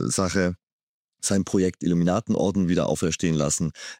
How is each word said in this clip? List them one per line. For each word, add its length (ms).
Sache, 500
sein 220
Projekt 400
Illuminatenorden 840
wieder 200
auferstehen 480
lassen. 380